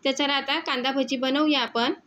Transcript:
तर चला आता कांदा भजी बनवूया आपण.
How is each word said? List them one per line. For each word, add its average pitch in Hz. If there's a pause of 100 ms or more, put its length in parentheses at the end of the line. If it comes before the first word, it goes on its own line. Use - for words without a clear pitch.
तर 269
चला 277
आता 277
कांदा 269
भजी 269
बनवूया 277
आपण. 233 (140)